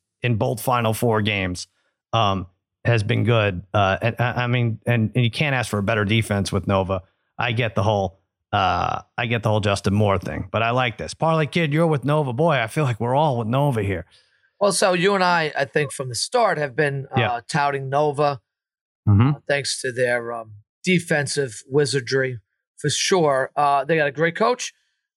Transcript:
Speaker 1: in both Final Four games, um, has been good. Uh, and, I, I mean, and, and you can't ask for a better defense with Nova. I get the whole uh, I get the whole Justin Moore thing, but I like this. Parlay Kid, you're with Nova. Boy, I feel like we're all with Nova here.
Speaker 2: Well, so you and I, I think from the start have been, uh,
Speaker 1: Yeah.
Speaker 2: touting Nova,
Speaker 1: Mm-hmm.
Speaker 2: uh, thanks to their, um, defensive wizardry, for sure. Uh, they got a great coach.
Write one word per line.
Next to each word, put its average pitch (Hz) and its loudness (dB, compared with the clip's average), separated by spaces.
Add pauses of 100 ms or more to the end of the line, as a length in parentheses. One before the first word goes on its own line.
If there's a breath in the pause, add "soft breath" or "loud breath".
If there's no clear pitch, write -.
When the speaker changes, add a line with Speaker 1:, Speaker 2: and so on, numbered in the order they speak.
(220)
Speaker 1:
in 120 0
both 127 -2
Final 117 2
Four 110 2
games, 98 -2 (460)
um, 98 2 (380)
has 117 2
been 110 0
good. 104 0 (100)
Uh, 95 2
and, 113 -2
I, 120 -2
I - -4
mean, 120 0
and, 113 2
and 123 2
you 117 2
can't 143 0
ask 120 -2
for 104 -2
a 104 -2
better 104 2
defense 101 0
with 98 -2
Nova. 95 0 (340)
I 120 -2
get 113 -2
the - 0
whole 101 0 (320)
uh, 90 0 (140)
I 120 -2
get 117 -2
the 113 0
whole 107 2
Justin 101 0
Moore 101 2
thing, 80 -8
but 107 0
I 117 0
like 123 -2
this. 80 -10
Parlay 160 0
Kid, 160 -2
you're 160 2
with 147 0
Nova. 143 0
Boy, 156 2
I 113 0
feel 156 -2
like 123 -2
we're 120 -2
all 143 2
with 110 -4
Nova 131 2
here. 95 -4 (560 soft breath)
Speaker 2:
Well, 202 2
so 190 2
you 185 2
and 185 2
I, 170 2
I 139 2
think 147 -2
from 131 -8
the 120 -8
start 196 0
have 139 -6
been, 139 -2 (100)
uh, 127 2
Speaker 1:
Yeah. 117 -2
Speaker 2:
touting 143 -2
Nova, 143 0 (680)
Speaker 1:
Mm-hmm. 107 6
Speaker 2:
uh, 147 -2 (100)
thanks 143 -2
to 131 -6
their, 120 -2
um, 113 -12 (320)
defensive 147 0
wizardry, 131 0 (380)
for - -4
sure. 143 2
Uh, 143 2
they 160 0
got 151 2
a 143 -4
great 165 -2
coach. 240 -2 (440)